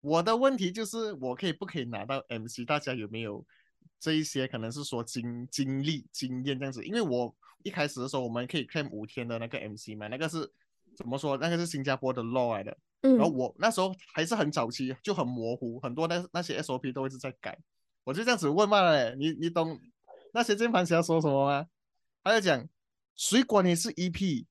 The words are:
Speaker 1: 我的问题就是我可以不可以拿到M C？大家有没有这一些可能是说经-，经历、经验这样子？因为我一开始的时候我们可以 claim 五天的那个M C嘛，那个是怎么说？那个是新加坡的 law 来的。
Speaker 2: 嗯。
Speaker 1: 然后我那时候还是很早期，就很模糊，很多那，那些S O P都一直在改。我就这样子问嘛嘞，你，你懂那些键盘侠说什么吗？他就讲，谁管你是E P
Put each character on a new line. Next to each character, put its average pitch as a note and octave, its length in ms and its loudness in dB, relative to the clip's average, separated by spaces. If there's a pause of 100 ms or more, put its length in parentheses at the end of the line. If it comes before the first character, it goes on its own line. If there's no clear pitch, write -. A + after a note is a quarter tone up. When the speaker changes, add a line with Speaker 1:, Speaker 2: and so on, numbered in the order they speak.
Speaker 1:
我 D#3 220 2
的 A3+ 140 4
问 C4+ 200 4
题 F#3 140 0
就 A3 140 -4
是 A3 300 -4
我 B2+ 200 -4
可 F#3+ 120 -4
以 E3 60 0
不 E3+ 120 -6
可 F3 160 -6
以 B2+ 40 -2
拿 A2 200 -6
到 C3+ 140 -2 (100)
M A2+ 180 -6
C？ A#2 180 -8
大 D3 140 2
家 C#3+ 140 -4
有 A2 160 -6
没 A2 140 -6
有 G#2 240 -8 (520)
这 D#3+ 140 -2
一 D#3 120 2
些 C3 220 -2
可 B2 120 -6
能 A2+ 120 -4
是 C#3 140 -8
说 A#2+ 180 -4
经-， A#2+ 480 -6
经 C3+ 320 -2
历、 C#3+ 300 -4
经 B2+ 320 -6
验 C#3 140 -2
这 C3+ 60 -6
样 C3+ 80 -6
子？ B2 120 -10
因 F3+ 80 -8
为 A#3 80 0
我 B2 340 0 (280)
一 - 80 -8
开 D3+ 180 -2
始 C3 140 -8
的 B2+ 40 -4
时 C3+ 80 -8
候 C3 80 0
我 B2 60 -2
们 A#2+ 180 -4
可 E3 120 -4
以 B2+ 80 -4
claim D3+ 240 -4
五 G#2+ 160 -10
天 A#2+ 200 -8
的 A#2 120 -4
那 A2+ 100 -6
个 - 100 -6
M G#2+ 160 -10
C G#2+ 200 -14
嘛， G#2+ 140 -10
那 B2 100 -8
个 D#3+ 100 -2
是 D#3+ 240 -6 (420)
怎 - 140 -12
么 B2+ 80 -4
说？ C#3 220 0
那 D#3 100 0
个 E3+ 80 0
是 E3+ 80 0
新 E3 180 -4
加 C3 140 0
坡 C3 160 0
的 B2 100 -2
law A#2+ 300 0
来 G2+ 100 -2
的。 G#2 140 -10 (240)
Speaker 2:
嗯。 C4 160 8
Speaker 1:
然 A3 80 6
后 E3 60 4
我 B2+ 280 -2
那 A3+ 120 2
时 A#3 100 0
候 F#3 140 2 (180)
还 D#3+ 140 0
是 E3+ 80 0
很 D#3 180 2
早 A#2 180 0
期， B2+ 320 -4
就 G#3 120 0
很 D3+ 120 0
模 A#2+ 300 -4
糊， A#2+ 240 -6
很 A#2+ 140 -6
多 D#3 120 0
那， E3+ 160 0 (100)
那 F3 100 -2
些 E3 160 -4
S - 120 -4
O B2+ 80 -2
P B2+ 140 -4
都 C3+ 140 -4
一 - 20 -2
直 C3+ 80 -10
在 B2+ 240 -8
改。 - 180 -10 (440)
我 C3 100 -6
就 E3+ 100 -2
这 A#3 80 2
样 A#3+ 60 6
子 E3+ 140 0
问 G3+ 180 6
嘛 G3+ 220 6
嘞， B2+ 280 4
你， D3+ 140 0
你 D#3+ 160 -2
懂 E3 320 0 (540)
那 A#3+ 80 2
些 A3+ 120 4
键 A#3 160 2
盘 F3+ 140 4
侠 E3+ 160 4
说 E3+ 180 2
什 D#3 80 2
么 C#3 200 4
吗？ C#3+ 200 0 (560)
他 G3+ 120 4
就 A3+ 80 6
讲， D3+ 260 2 (480)
谁 A#3+ 260 4
管 G#3 220 6
你 F3 100 6
是 E3+ 220 -2
E F3+ 140 0
P E3 400 -2